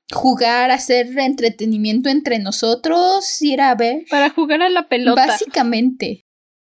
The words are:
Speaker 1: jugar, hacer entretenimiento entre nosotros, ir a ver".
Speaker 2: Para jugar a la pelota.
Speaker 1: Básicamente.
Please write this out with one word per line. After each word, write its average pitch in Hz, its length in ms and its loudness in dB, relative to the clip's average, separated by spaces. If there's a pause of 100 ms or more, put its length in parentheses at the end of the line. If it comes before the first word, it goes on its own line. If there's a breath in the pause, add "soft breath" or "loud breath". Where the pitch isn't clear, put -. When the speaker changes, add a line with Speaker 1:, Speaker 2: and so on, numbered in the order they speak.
(120)
Speaker 1:
jugar, 247 600 2
hacer 254 460 0
entretenimiento 233 920 -2
entre 269 300 0
nosotros, 320 1000 0
ir 294 200 0
a 269 140 4
ver". 240 340 -2
Speaker 2:
Para 285 200 2
jugar 302 320 0
a 359 80 2
la 349 200 0
pelota. 247 360 2
Speaker 1:
Básicamente. 240 960 -2 (520)